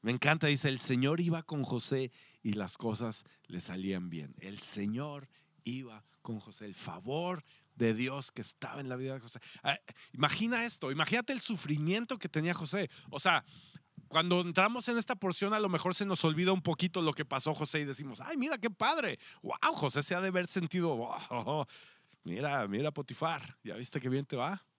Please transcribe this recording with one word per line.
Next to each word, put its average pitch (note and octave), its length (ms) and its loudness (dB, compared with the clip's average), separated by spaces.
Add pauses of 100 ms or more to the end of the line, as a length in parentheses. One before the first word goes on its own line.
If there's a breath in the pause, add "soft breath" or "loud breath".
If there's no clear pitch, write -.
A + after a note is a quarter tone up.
Me G#2+ 80 0
encanta, D3 380 4
dice, D3 200 4
"El C3+ 120 2
Señor C3+ 400 4
iba E3 240 0
con D3 180 -2
José B2+ 480 0 (320 loud breath)
y G#2+ 120 0
las G2 220 -4
cosas A2+ 480 -4 (220 loud breath)
le F2+ 140 -6
salían F#2 500 -2
bien". D2 300 -8
El G2 180 -12
Señor C3 720 -4 (360 soft breath)
iba A#2 400 -8 (160 soft breath)
con A2 200 -8
José, G#2+ 260 -14
el G2 80 -10
favor D3 720 -4 (320 loud breath)
de A2+ 180 4
Dios C3 380 -2
que A#2 100 -8
estaba - 380 -6
en C3+ 80 -6
la B2+ 80 -4
vida C3 180 -4
de C3+ 60 -10
José. A#2 200 -14 (220 loud breath)
Ah, C#3 160 2 (340 loud breath)
imagina A3+ 520 2
esto, E3 260 -2
imagínate G#3+ 420 2
el B3+ 80 -2
sufrimiento F#3 760 0
que F#3 100 -6
tenía D#3 240 2
José. E3 380 -2 (200 loud breath)
O C#3+ 80 -6
sea, E3+ 260 4 (640 loud breath)
cuando F3 340 6
entramos F#3+ 460 4
en A#3+ 100 4
esta A#3 160 0
porción, G3 400 0
a G#3+ 60 4
lo G#3 80 4
mejor F3+ 260 2
se G3+ 100 2
nos F#3+ 200 2
olvida E3+ 280 4
un F#3+ 80 4
poquito F3 400 0
lo D#3 140 2
que D3+ 100 -4
pasó C#3 300 0
José D3+ 260 0
y D3 40 0
decimos, C3+ 360 -8
"Ay, D#4 160 -6
mira C#4 220 0
qué G#3 120 -2
padre, A3+ 480 0 (220 loud breath)
wow, - 320 0
José C#3+ 300 2
se D#3+ 120 2
ha F3+ 60 0
de F#3+ 80 0
haber F3+ 200 0
sentido, E3+ 480 2
wow, A#2+ 680 -2 (600 loud breath)
mira, B2 440 -2
mira A#2+ 220 0
Potifar, D3 720 -6
¿ya G2 100 -8
viste B2 260 -6
qué B2+ 80 -4
bien C3+ 180 0
te C#3+ 100 -6
va? D#3+ 280 -4 (140)